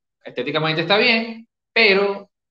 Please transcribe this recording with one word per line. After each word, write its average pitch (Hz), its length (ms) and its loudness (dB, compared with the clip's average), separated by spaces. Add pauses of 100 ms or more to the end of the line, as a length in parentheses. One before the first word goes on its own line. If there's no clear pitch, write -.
(240)
estéticamente 151 580 -4
está 170 160 2
bien, 226 500 0 (240)
pero 202 580 0 (220)